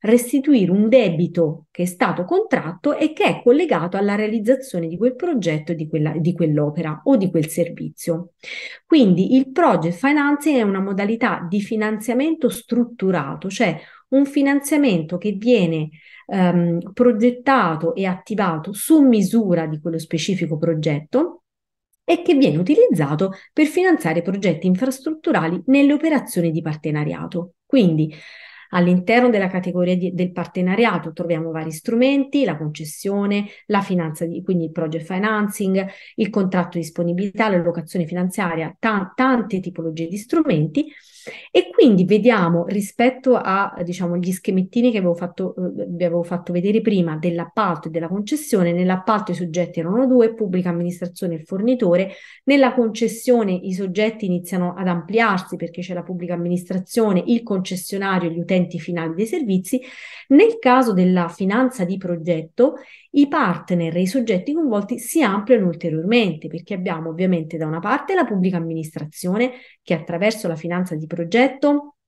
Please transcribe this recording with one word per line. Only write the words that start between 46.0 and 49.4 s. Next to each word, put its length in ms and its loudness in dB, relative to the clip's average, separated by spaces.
avevo 200 0
fatto 280 -6
vedere 300 0
prima 360 0
dell'appalto 720 -4
e 40 -10
della 160 -4
concessione, 680 -2
nell'appalto 580 0
i 40 -2
soggetti 440 -4